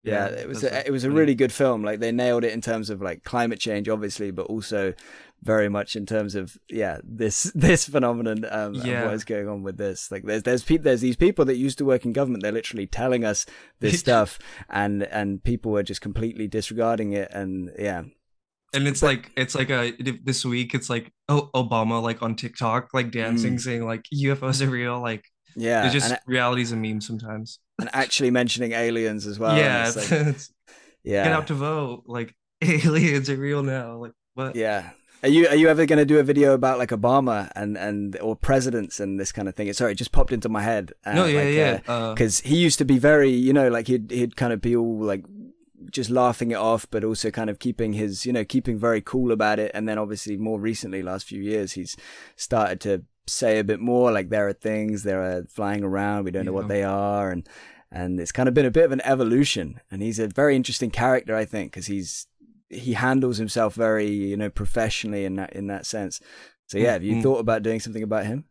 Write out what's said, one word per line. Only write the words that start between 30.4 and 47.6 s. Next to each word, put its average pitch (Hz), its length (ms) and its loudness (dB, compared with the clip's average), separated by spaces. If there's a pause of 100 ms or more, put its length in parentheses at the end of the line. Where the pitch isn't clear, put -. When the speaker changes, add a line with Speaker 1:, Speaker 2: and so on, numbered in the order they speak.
Speaker 1:
yeah. 101 220 0
Speaker 2:
"Get 160 80 2
out 156 160 0
to 156 60 -2
vote." 143 520 -4
Like, 120 260 -8 (160)
<laughs> - 140 -20
aliens 156 640 4
are 139 80 0
real 143 280 -2
now. 127 320 -4
Like, 117 160 -12 (220)
what? 131 200 -6
Speaker 1:
Yeah. 104 360 -2 (340)
Are 135 40 6
you, 165 200 8
are 147 80 6
you 160 120 8
ever 156 160 6
gonna 151 200 6
do 147 160 6
a - 20 4
video 139 320 6
about, 131 240 2
like, 123 120 -2
Obama 120 640 2
and, 104 200 -4
and, 101 440 -4
or 110 160 -2
presidents 123 640 0
and 98 180 -4
this 95 140 -6
kind 101 160 -6
of 90 80 -8
thing? 101 160 -4
Sorry, 113 200 0
it 95 40 -4
just - 160 -6
popped - 200 8
into 113 160 -2
my 107 140 -2
head. 104 300 -2 (120)
Uh, 104 100 -2
Speaker 2:
No, 180 120 4
yeah, 147 140 2
Speaker 1:
like, 143 140 2
Speaker 2:
yeah. 135 340 2
Speaker 1:
uh, 120 40 -2
Speaker 2:
Uh, 113 220 -2
Speaker 1:
'cause 113 260 0
he 143 160 2
used 170 220 4
to 151 60 2
be 135 140 6
very, 143 320 6
you 127 220 4
know, 139 160 6
like, 117 200 0
he'd, 113 240 0
he'd 120 240 -2
kind 120 160 0
of 107 80 -4
be 120 160 2
all, 117 240 0
like, 101 240 -2 (680)
just 117 200 -4
laughing 123 400 2
it 110 60 0
off, 113 340 0
but 107 120 -2
also 110 280 -2
kind 110 180 -4
of 101 100 -6
keeping 113 360 -2